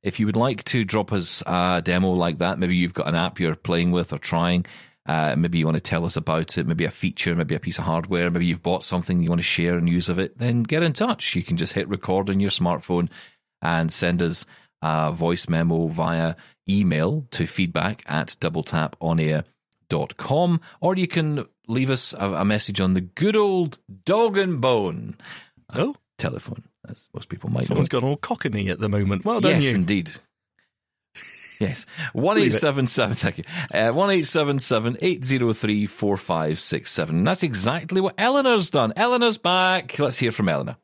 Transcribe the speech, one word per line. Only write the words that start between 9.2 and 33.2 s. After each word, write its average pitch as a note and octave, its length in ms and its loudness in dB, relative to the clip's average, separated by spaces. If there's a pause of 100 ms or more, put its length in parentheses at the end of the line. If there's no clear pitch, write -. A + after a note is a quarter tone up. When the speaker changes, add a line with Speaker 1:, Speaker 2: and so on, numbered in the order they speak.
Speaker 1:
you E2 60 0
want E2+ 120 0
to E2+ 40 -4
share F2 320 0
and E2+ 120 0
use F2 200 2
of F2+ 100 0
it, - 200 -4
then A#2+ 260 0
get D3+ 180 0
in E3 120 2
touch. - 420 0
You F2+ 80 -2
can - 140 -2
just - 160 -2
hit G2 140 -2
record G2 420 -2
on G2 100 2
your G2 100 0
smartphone F2 580 0 (540)
and E2 300 0
send F2 280 2
us E2+ 240 0 (380)
a D#2 300 0
voice E2+ 360 -2
memo E2 380 2
via E2 480 -2 (340)
email G2 600 2
to - 160 -2
feedback F2 600 -2
at D2+ 340 -4
double E2 240 -2
tap D#2 360 -2
on E2 200 0
air D#2 240 0 (440)
dot D#2 280 -4
com, E3+ 440 2 (200)
or F#3 160 2
you F#3 120 0
can D3+ 380 -2 (220)
leave C3 220 2
us C3 280 0
a, G2 140 0
a E2+ 120 0
message G#2 360 0
on F#2+ 140 4
the F#2 60 2
good E3 360 0
old F#3+ 420 2 (260)
Dog G#3 340 4
and F3+ 220 0
Bone G2+ 560 0 (580)
Speaker 2:
Oh. G#3+ 220 -2 (200)
Speaker 1:
telephone, - 460 -6 (260)
as - 240 -18
most - 160 -12
people - 220 -8
might B2 160 0
Speaker 2:
Someone's - 260 0
Speaker 1:
know. C3 100 0
Speaker 2:
gone C3 60 0
all C#3+ 100 -2
cockney G#2+ 500 -4
at F#2 100 -2
the G#2+ 100 -2
moment. G2+ 360 0
Well A3 160 0
done, - 100 4
Speaker 1:
Yes, D#3 140 4
Speaker 2:
you. B2+ 100 2
Speaker 1:
indeed. F#2+ 380 0 (1500)
Yes. - 260 -4 (280)
Speaker 2:
Leave - 0 -
it. A#2+ 100 0
Speaker 1:
One G#3 140 4
eight F#3 160 4
seven C#3 320 2
seven, A#2 300 0
thank - 220 -2